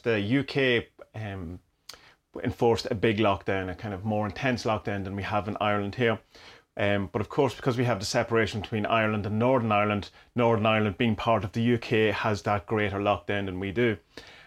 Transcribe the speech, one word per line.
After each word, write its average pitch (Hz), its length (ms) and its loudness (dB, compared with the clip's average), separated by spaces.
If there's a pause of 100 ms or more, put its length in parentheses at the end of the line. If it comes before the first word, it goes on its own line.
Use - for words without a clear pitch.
the 113 160 2
U 123 240 0
K, 131 420 0 (300)
um, 95 420 -10 (840)
enforced 117 480 2
a - 20 0
big 107 240 2
lockdown, 98 540 0
a - 20 -8
kind 107 180 -8
of 95 120 -8
more 107 200 0
intense 120 380 -2
lockdown 104 400 -2
than 95 140 -8
we 95 80 -4
have 101 240 -2
in - 120 -6
Ireland 104 360 0
here. 117 240 2 (560)
Um, 101 360 0
but 107 80 -2
of 101 80 -4
course, 139 260 0
because 123 220 -2
we 123 80 0
have 117 140 0
the 101 80 -6
separation 113 540 0
between 104 260 -4
Ireland 107 400 0
and 107 120 -2
Northern 117 340 2
Ireland, 104 360 0 (280)
Northern 117 280 4
Ireland 107 320 2
being 113 200 2
part 98 280 2
of 104 80 -8
the 117 80 -2
U 120 160 4
K 110 340 2
has 104 320 -2
that 104 240 0
greater 104 320 -2
lockdown 101 480 -2
than 92 140 -6
we 98 120 -6
do. 113 260 0 (480)